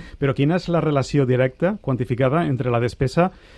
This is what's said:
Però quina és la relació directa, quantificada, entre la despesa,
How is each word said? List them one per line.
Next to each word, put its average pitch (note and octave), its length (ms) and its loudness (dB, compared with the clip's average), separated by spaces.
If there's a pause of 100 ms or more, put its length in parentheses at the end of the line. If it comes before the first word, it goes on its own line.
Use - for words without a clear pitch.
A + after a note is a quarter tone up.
(200)
Però C3+ 160 0
quina D3 200 2
és F3+ 140 -4
la E3+ 100 0
relació D3 460 0
directa, C3 560 0
quantificada, C3 640 0
entre B2+ 240 -2
la A#2+ 100 2
despesa, C3+ 520 0 (260)